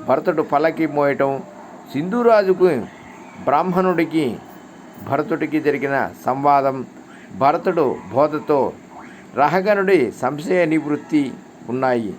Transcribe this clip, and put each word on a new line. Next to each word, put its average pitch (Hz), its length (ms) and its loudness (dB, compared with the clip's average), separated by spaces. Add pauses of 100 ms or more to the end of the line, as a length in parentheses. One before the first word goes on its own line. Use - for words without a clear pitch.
భరతుడు 156 340 0
పల్లకి 156 440 0
మోయటం, 139 560 0 (500)
సింధురాజుకు 190 760 4 (760)
బ్రాహ్మణుడికి 160 920 0 (720)
భరతుడికి 147 520 -2
జరిగిన 135 500 0 (140)
సంవాదం, 135 640 0 (500)
భరతుడు 151 600 2 (160)
బోధతో 143 600 0 (640)
రహగణుడి 180 760 2 (100)
సంశయ 165 420 0
నివృత్తి 147 680 -2 (360)
ఉన్నాయి. 123 500 -2